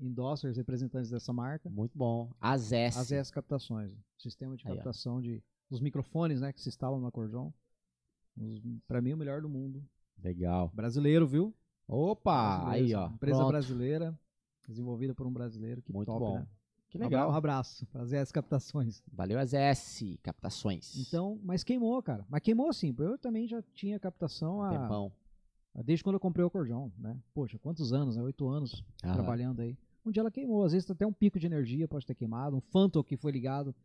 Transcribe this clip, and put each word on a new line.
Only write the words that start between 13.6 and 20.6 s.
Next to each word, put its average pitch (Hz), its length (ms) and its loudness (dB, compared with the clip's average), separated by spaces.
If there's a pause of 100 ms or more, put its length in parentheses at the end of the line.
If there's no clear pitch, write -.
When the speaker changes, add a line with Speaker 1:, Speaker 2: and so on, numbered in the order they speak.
Speaker 1:
desenvolvida 123 460 -4
por 127 140 -6
um 127 60 -2
brasileiro. 120 480 -6
Que - 100 -10
Speaker 2:
Muito 101 160 -2
Speaker 1:
top, 113 120 -2
Speaker 2:
bom. 98 200 0
Speaker 1:
né? 95 80 -6 (420)
Speaker 2:
Que 170 80 -8
Speaker 1:
Um 226 80 -2
abra-, 135 140 4
Speaker 2:
legal. 151 120 4
Speaker 1:
um 147 40 4
abraço 143 520 0
pra 127 140 -10
A 120 40 -4
Z 135 120 -2
S 139 160 0
Captações. 123 680 0 (100)
Speaker 2:
Valeu, 98 280 0
A 135 60 2
Z 131 120 2
S 135 640 2
Captações. - 760 -4 (100)